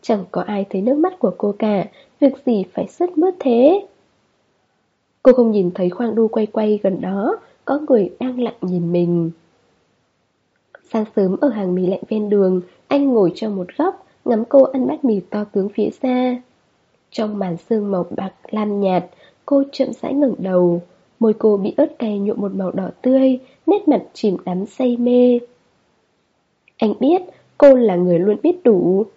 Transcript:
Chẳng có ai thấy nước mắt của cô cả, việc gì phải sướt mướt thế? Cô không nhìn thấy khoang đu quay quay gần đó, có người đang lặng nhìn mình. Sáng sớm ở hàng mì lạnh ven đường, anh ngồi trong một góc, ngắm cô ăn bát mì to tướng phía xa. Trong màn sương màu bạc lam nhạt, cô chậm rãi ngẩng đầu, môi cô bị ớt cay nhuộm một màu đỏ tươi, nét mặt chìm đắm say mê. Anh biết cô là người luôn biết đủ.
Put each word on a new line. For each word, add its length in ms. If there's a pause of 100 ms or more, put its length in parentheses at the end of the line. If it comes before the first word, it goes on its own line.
Chẳng 300
có 100
ai 280
thấy 120
nước 140
mắt 240
của 180
cô 220
cả, 260 (340)
việc 140 (120)
gì 280
phải 140
sướt 300
mướt 220
thế? 460 (1400)
Cô 100
không 180
nhìn 200
thấy 180
khoang 260
đu 120
quay 180
quay 380
gần 180
đó, 360 (280)
có 140 (100)
người 200 (100)
đang 200
lặng 220
nhìn 300
mình. 400 (1600)
Sáng 120 (100)
sớm 260
ở 80
hàng 260
mì 120
lạnh 220
ven 200
đường, 320 (260)
anh 260
ngồi 220
trong 200
một 120 (100)
góc, 280 (200)
ngắm 240
cô 140
ăn 240
bát 180
mì 140
to 240
tướng 260
phía 200
xa. 520 (680)
Trong 280
màn 180
sương 340
màu 140 (120)
bạc 160 (180)
lam 300
nhạt, 240 (400)
cô 260
chậm 160 (140)
rãi 120
ngẩng 240
đầu, 440 (380)
môi 140
cô 240
bị 200
ớt 220
cay 200
nhuộm 220
một 140
màu 160
đỏ 180 (120)
tươi, 380 (280)
nét 200
mặt 160 (100)
chìm 320
đắm 200
say 320
mê. 420 (1400)
Anh 220
biết 220 (360)
cô 180
là 200
người 240
luôn 240
biết 200
đủ. 420 (120)